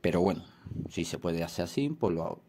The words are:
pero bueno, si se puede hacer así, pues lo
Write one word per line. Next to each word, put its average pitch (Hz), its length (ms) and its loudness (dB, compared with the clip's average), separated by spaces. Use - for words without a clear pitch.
pero 87 200 4
bueno, 90 220 4
si - 160 -2
se 80 140 -6
puede 85 260 -2
hacer 85 220 -4
así, 143 240 0
pues 113 220 0
lo 82 360 -4